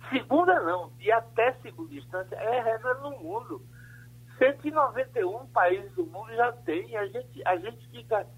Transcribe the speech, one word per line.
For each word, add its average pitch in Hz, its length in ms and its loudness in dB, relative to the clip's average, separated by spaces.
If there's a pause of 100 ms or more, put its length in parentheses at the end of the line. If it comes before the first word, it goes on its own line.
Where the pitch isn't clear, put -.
segunda 302 520 4
não, 175 360 -2
de 208 140 2
até 233 500 2
segunda 165 320 -12
instância, 143 420 -8
é 233 260 0
regra 226 340 0
no 285 240 -10
mundo. 175 420 -8 (760)
Cento 277 300 4
e 302 40 -4
noventa 254 480 0
e 190 60 2
um 226 220 -4
países 196 460 2
do 175 120 -2
mundo 220 300 -10
já 240 160 4
tem. 220 440 -6
A 202 120 -2
gente, 247 400 -8
a 180 100 2
gente 214 320 -12
fica. 226 380 -2 (100)